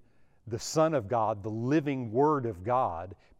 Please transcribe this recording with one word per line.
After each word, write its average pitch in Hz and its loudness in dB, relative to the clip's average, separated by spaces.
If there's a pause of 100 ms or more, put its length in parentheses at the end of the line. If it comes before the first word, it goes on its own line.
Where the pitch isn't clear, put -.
(480)
the 113 -4
Son 160 2
of 113 0
God, 107 0
the 110 -6
living 127 0
Word 139 4
of 95 -6
God, 98 -2 (260)